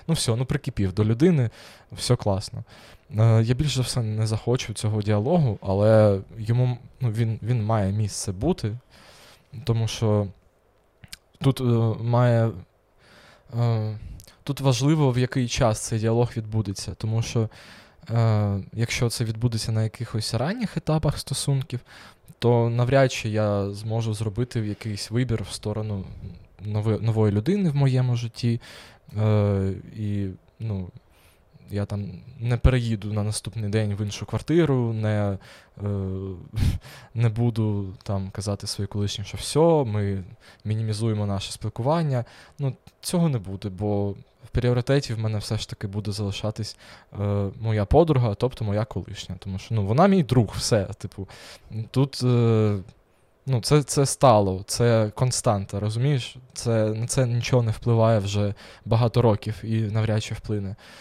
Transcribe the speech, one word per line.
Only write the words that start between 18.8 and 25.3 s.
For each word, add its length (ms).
це 140
відбудеться 480
на 100
якихось 520
ранніх 420
етапах 420
стосунків, 600
то 320
навряд 420
чи 160
я 420
зможу 440
зробити 460
якийсь 500
вибір 400